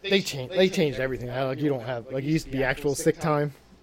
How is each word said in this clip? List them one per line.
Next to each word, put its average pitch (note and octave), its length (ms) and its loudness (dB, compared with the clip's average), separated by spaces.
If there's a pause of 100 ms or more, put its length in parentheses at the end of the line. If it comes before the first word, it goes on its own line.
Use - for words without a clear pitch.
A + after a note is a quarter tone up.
They G3 180 2
changed, C3+ 340 -8
they F#3 140 6
changed D#3+ 300 0
everything. C3 280 -4
Now, B2 200 -2
like, C3+ 140 -4
you D3 80 2
don't C3 160 0
have, A#2+ 260 -6
like, C3+ 120 -4
it C3 60 -2
used D#3 160 2
to - 60 -10
be C3+ 120 0
actual C#3 320 0
sick - 240 2
time. D3 340 0 (300)